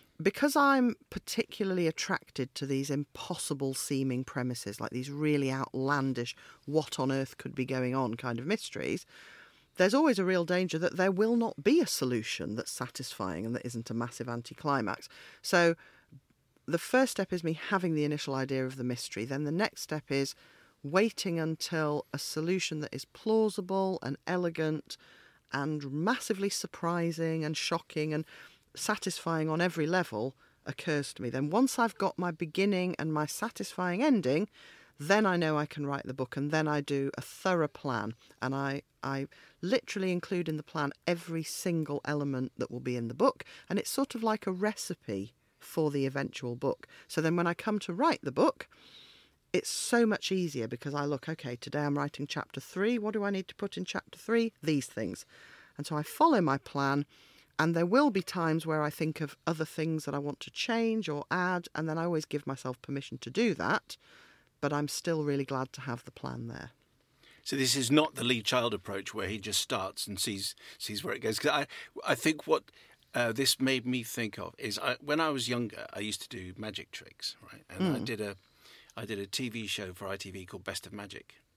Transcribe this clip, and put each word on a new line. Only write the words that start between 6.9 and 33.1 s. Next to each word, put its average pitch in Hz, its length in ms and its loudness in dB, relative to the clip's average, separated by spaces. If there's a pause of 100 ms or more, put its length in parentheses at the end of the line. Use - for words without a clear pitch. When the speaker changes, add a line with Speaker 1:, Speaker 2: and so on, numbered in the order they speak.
Speaker 1:
on 135 140 2
earth 135 260 -2
could - 160 -10
be 135 100 -2
going 127 300 0
on 127 200 0
kind 120 260 -4
of 127 40 -6
mysteries, 127 600 -2 (720)
there's 185 180 6
always 277 240 6
a 190 60 2
real 180 200 4
danger 180 320 2
that 165 200 0
there 190 160 4
will 220 240 4
not 233 260 0
be 302 180 6
a 240 60 4
solution 113 720 -2
that's - 160 -6
satisfying 107 760 -6
and 120 80 -4
that - 100 -6
isn't 120 260 -8
a 113 40 -6
massive 120 340 -6
anticlimax. 120 800 -2 (320)
So 170 360 4 (920)
the 165 120 0
first 254 340 4
step 196 200 -2
is 170 120 -2
me 160 80 2 (180)
having 180 240 2
the 147 100 4
initial 147 300 0
idea 131 320 0
of 135 100 -6
the 127 80 -4
mystery. 123 400 -4
Then 139 200 -2
the 147 80 -2
next 196 300 -2
step - 280 -6
is 139 240 0 (480)
waiting 180 560 2
until 156 720 0
a - 60 -4
solution 165 640 -2
that - 140 -6
is - 100 -8
plausible 190 1000 0
and - 140 -2 (100)
elegant 165 720 0 (560)
and 143 400 -2
massively 196 560 0
surprising 165 960 0
and 156 120 -2
shocking 156 560 -2
and 156 120 0 (500)
satisfying 165 720 -2
on 160 120 0
every 170 260 2
level 135 500 0 (300)
occurs 143 480 -2
to - 80 -10
me. 120 80 -2
Then 135 200 0
once 247 280 4
I've 233 180 2
got - 220 0
my 180 120 0
beginning 180 680 0
and 156 140 -2